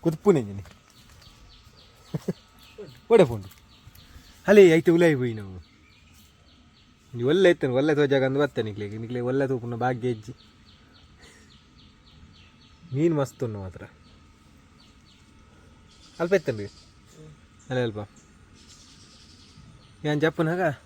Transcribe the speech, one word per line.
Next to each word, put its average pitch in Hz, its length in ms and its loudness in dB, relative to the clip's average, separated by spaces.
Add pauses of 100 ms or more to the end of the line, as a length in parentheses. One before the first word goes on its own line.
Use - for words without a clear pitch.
ಕುದುಪುನೆ 165 380 0
ಒಂಜಿನಿ. 101 240 -10 (1500)
<laughs> - 220 -10 (760)
ಒಡೆ 208 140 6
ಪೋಂಡು. 107 220 -10 (1000)
ಅಲೆ, 196 220 10
ಐತೆ 165 220 4
ಉಲಾಯಿ 165 240 4
ಪೋಯಿ 123 180 -4
ನಾವು. 98 220 -14 (1600)
ಒಂಜಿ 120 100 -8
ಒಳ್ಳೆ 175 260 4
ಇತ್ತೇನೆ, 156 240 0
ಒಳ್ಳೆ 143 220 2
ತೋಜಾಗ 139 280 2
ಅಂದು 135 160 -2
ಬತ್ತೇನೆ 127 300 -2
ನಿಕ್ಲೆಗ್. 104 320 -12
ನಿಕ್ಲೆಗ್ 120 240 -8
ಒಳ್ಳೆ 135 220 -4
ತೂಪುನ 120 280 -6
ಭಾಗ್ಯ 123 340 -4
ಇಜ್ಜಿ. 110 240 -10 (2500)
ಮೀನ್ 160 220 0
ಮಸ್ತ್ 139 280 -4
ಉಂಡು 110 160 -8
ಮಾತ್ರ. 92 240 -14 (2250)
ಅಲ್ಪ 175 140 0
ಇತ್ತೇನ್ರಿ? 117 320 -2 (1040)
ಅಲೆ 127 120 -4
ಅಲ್ಪ. 110 160 -6 (2000)
ಏನ್ 151 160 -2
ಜಪ್ಪುನ 160 280 -2
ಹಾಗ? 170 260 -2 (100)